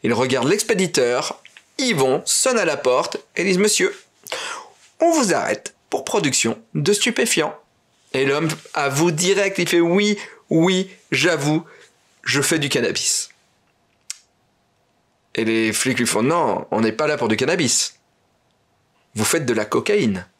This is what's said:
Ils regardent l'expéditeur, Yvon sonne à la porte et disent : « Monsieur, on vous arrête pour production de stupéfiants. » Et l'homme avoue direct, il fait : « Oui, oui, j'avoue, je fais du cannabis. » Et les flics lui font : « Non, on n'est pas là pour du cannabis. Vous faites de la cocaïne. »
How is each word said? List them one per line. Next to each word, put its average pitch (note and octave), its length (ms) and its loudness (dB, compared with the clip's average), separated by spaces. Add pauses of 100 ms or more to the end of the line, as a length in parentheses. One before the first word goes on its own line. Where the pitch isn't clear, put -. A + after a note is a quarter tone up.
Ils A#2 120 0
regardent B2+ 360 0
l'expéditeur, E3 880 0 (380)
Yvon D#3 480 0
sonne - 320 0
à F#3+ 80 2
la D3+ 100 0
porte C3 420 0 (180)
et F3 80 -2
disent : « F#3 160 2
Monsieur, G3+ 360 0 (1040)
on E4+ 120 4
vous C4 200 2
arrête - 440 -2 (160)
pour - 120 -6
production C#3 560 0 (140)
de D3+ 180 0
stupéfiants. » A3+ 640 0 (580)
Et C3 120 2
l'homme D3+ 240 0 (240)
avoue D3 380 0
direct, F#3+ 480 0
il E3+ 100 -2
fait : « E3+ 100 2
Oui, G3+ 380 2 (320)
oui, F#3 400 2 (220)
j'avoue, D3+ 520 0 (600)
je C#3 180 0
fais D#3+ 160 0
du C#3+ 100 -2
cannabis. » - 640 -2 (2000)
Et A2+ 100 -2
les A2+ 260 0
flics B2 280 -2
lui A#2 80 0
font : « A2 160 0
Non, C#3 480 0
on A2 100 0
n'est A2 100 2
pas D3+ 140 -4
là D3+ 100 0
pour A#2+ 120 -2
du A2 100 0
cannabis. D3 640 -2 (1120)
Vous G#2+ 100 -2
faites D#3 220 0
de B2 80 0
la G#2+ 100 0
cocaïne. » A#2+ 640 0 (140)